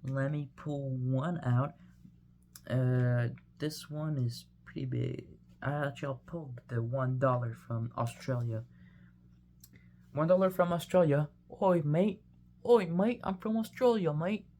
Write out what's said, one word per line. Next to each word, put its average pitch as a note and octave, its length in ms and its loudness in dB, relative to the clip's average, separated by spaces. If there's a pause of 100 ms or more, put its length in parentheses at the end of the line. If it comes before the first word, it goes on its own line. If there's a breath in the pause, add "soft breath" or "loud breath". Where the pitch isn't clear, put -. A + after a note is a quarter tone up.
Let C3+ 280 -2
me D3 240 -4
pull C#3+ 340 -6
one C3 540 -2
out. B2+ 300 2 (960 loud breath)
Uh, B2 600 0 (300)
this D3+ 300 -8
one D3+ 280 -4
is A#2+ 280 -4 (200)
pretty - 200 -10
big. B2 400 -4 (360)
I C#3+ 260 -4
actually C#3 380 -8
pulled C#3 440 -12
the A#2 120 -4
one B2+ 380 -2
dollar A#2+ 380 0 (100)
from A#2 300 -4
Australia. A#2+ 680 -4 (1500 loud breath)
One D3+ 140 0
dollar F#3 220 6
from F3+ 220 2
Australia. E3 580 4 (320)
Oi, F3+ 220 4
mate. E3+ 380 2 (440)
Oi, A3+ 200 6
mate. F#3 380 2
I'm F#3+ 140 -2
from A3 200 -4
Australia, A3 560 2
mate. F3 320 -2 (140)